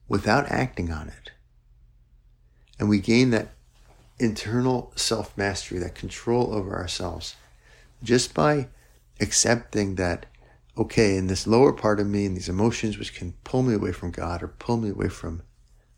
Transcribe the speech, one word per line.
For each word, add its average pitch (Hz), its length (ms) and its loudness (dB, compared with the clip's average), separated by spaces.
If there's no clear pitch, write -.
without - 420 2
acting 90 400 -2
on 76 160 -8
it. - 240 -18
And 104 120 2
we 104 100 6
gain 120 300 6
that 110 240 0
internal 120 800 0
self-mastery, 98 840 -4
that 87 160 -6
control 117 580 -2
over 95 220 -4
ourselves, 87 600 -6
just 120 300 2
by 147 340 2
accepting 110 760 0
that, 90 300 -2
okay, 107 380 2
in 92 120 0
this 92 200 -2
lower 123 240 8
part 104 280 0
of 101 80 0
me, 101 180 0
in 95 80 -2
these 90 160 -6
emotions 104 480 0
which - 160 -10
can 90 200 -10
pull 131 200 0
me 123 100 2
away 98 180 0
from 87 200 -6
God 85 320 -6
or 87 40 -6
pull - 300 -4
me 110 120 -2
away 95 200 -2
from 85 340 -8